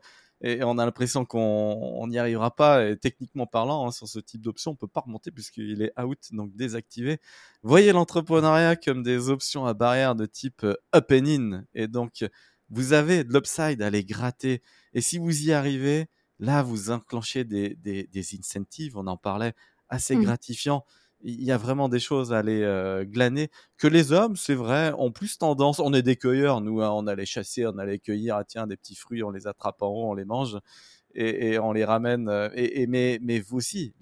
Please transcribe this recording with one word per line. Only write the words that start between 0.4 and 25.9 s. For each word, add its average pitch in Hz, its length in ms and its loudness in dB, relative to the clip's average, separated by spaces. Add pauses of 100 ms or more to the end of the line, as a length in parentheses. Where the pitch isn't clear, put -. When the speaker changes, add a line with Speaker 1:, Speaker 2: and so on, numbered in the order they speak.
Speaker 1:
et, 120 160 -2
et 131 60 -2
on 120 120 0
a 120 80 0
l'impression 123 400 -2
qu'on, 120 160 -4
on 110 680 -2
n'y 120 100 -4
arrivera 117 360 0
pas, 143 320 6
et 104 120 0
techniquement - 480 -6
parlant, 131 400 -2
hein, 120 40 -4
sur 113 160 -12
ce 110 120 -12
type 110 240 -14
d'option, 113 300 -8
on - 20 -16
peut 120 120 -12
pas 151 140 -8
remonter 117 300 -10
puisqu'il 107 500 -10
est 107 180 -4
out, 127 200 -6 (140)
donc 104 220 -10
désactivé. 120 640 -8 (420)
Voyez 185 300 8
l'entrepreneuriat 165 840 4
comme 135 260 -2
des 123 280 0
options 135 340 -4
à 120 80 0
barrière 123 420 2
de 110 120 -2
type, - 380 -8
euh, 101 100 2 (200)
up 160 160 6
and 135 160 8
in, 117 380 0 (100)
et 110 140 -4
donc 120 340 -6 (460)
vous 127 240 -4
avez 151 320 4
de 120 80 -8
l'upside 139 480 2
à 104 60 0
aller 104 180 0
gratter, 123 560 -4 (320)
et 123 80 -2
si 165 160 -2
vous 165 280 -2
y 160 80 2
arrivez, 143 560 0 (300)
là 139 240 2
vous 113 280 -4
enclenchez 120 540 -4
des, 101 320 -2
des, 98 360 -8
des 95 260 -8
incentives, 107 600 -10
on 95 80 -8
en 92 100 -6
parlait, 104 380 -4 (340)
assez 127 280 -2
Speaker 2:
Mm. 220 80 4
Speaker 1:
gratifiants. 131 600 -2 (420)
Il 120 160 -10
y 131 100 0
a 127 40 4
vraiment 131 320 0
des 123 120 0
choses 127 340 -2
à 110 60 2
aller, 107 220 0
euh, 95 440 -2
glaner, 123 420 0 (300)
que - 80 4
les 151 260 6
hommes, 208 240 4
c'est - 180 -2
vrai, 135 440 0
ont 123 120 0
plus 196 280 -8
tendance, 143 400 2
on 143 160 2